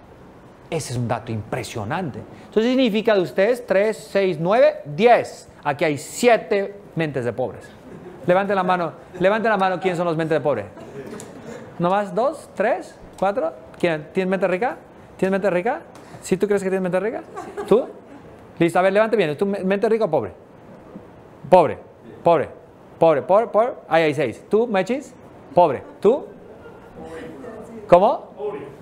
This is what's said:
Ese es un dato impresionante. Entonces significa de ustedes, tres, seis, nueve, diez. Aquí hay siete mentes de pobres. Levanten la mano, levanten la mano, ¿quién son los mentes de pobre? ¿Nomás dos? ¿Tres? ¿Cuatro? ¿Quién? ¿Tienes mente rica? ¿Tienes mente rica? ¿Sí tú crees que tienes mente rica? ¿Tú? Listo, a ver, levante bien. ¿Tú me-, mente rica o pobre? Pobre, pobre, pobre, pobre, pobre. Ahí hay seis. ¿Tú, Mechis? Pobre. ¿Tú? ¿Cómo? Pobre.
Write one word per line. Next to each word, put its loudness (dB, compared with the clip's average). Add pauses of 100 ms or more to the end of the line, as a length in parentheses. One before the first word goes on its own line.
(680)
Ese -6
es -4
un -2
dato -4
impresionante. -8 (260)
Entonces 0
significa 2
de 4
ustedes, 0
tres, 2
seis, -2
nueve, 4
diez. 2 (140)
Aquí 0
hay 0
siete 2 (200)
mentes -2
de -2
pobres. -8 (560)
Levanten 4
la 2
mano, 0 (260)
levanten 2
la 4
mano, 0
¿quién 0
son -2
los 0
mentes 0
de 0
pobre? -2 (1120)
¿Nomás 0
dos? -2
¿Tres? -2 (220)
¿Cuatro? -2 (260)
¿Quién? 0
¿Tienes 0
mente 0
rica? -2 (400)
¿Tienes 0
mente 0
rica? -2 (400)
¿Sí 0
tú 0
crees 2
que -2
tienes 0
mente -2
rica? -6 (460)
¿Tú? 6 (720)
Listo, 2
a 4
ver, 2
levante 2
bien. 0
¿Tú 0
me-, -4
mente 0
rica 2
o -6
pobre? -2 (1160)
Pobre, 6 (460)
pobre, 2 (480)
pobre, 4
pobre, 2
pobre. 0 (140)
Ahí 2
hay 2
seis. -4
¿Tú, 2
Mechis? -2 (400)
Pobre. 2 (180)
¿Tú? 2 (1600)
¿Cómo? 4
Pobre. -10 (220)